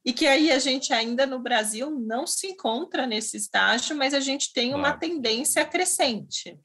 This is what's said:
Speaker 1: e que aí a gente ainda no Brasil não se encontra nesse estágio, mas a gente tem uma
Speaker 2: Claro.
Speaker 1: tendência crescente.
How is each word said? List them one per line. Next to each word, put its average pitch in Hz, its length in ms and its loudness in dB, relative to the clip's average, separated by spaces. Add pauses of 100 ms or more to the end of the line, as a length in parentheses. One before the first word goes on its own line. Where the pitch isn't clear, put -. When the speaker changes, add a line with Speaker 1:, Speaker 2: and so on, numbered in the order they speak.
Speaker 1:
e - 80 0
que 311 160 0
aí 302 240 6
a 269 80 4
gente 269 360 0
ainda 240 320 2
no 262 120 -4
Brasil 233 520 -2
não 240 360 -4
se - 200 -4
encontra 302 600 -2
nesse 220 300 -4
estágio, 208 580 0
mas 277 200 0
a 277 60 2
gente 269 300 -2
tem 247 220 -2
uma 285 220 0
Speaker 2:
Claro. - 60 -12
Speaker 1:
tendência 302 680 0
crescente. 247 1000 -2